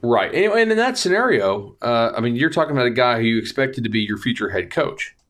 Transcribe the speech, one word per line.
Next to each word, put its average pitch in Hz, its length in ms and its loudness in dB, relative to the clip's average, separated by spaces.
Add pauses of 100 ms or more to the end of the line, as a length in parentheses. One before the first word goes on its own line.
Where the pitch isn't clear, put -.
Right. 113 280 2
And, 196 220 0
and 226 180 2
in 220 60 2
that 247 220 0
scenario, 147 800 0
uh, 117 340 0
I 113 60 -4
mean, 117 140 0
you're 156 160 0
talking 156 220 0
about 131 120 2
a 120 60 2
guy 120 260 2
who 113 60 0
you 113 160 2
expected 131 460 -4
to 113 40 -2
be 110 120 0
your 104 180 -4
future 113 300 -4
head 95 200 -4
coach. - 460 -4 (140)